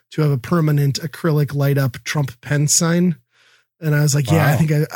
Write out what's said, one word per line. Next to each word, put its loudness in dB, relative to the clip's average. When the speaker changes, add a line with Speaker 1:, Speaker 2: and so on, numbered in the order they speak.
Speaker 1:
to -2
have 2
a -2
permanent 0
acrylic -2
light 0
up -2
Trump -4
Pence -2
sign. 2
And -2
I 2
was 2
like, 0
"Yeah, 4
I 4
Speaker 2:
Wow. 0
Speaker 1:
think 0
I, 2